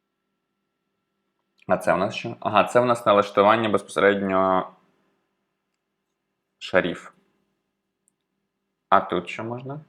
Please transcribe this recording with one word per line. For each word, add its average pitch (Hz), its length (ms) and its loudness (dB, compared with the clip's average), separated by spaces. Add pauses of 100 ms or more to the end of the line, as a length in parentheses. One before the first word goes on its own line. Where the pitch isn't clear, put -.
(1700)
А 92 100 2
це 87 160 0
в 85 40 0
нас - 180 -4
що? - 240 -10
Ага, 104 240 0
це - 160 2
в 123 60 2
нас 120 200 -2
налаштування 104 640 4
безпосередньо 95 1000 0 (1900)
шарів. - 540 -4 (1800)
А 95 80 6
тут 90 300 -6
що - 140 -12
можна? 131 460 -12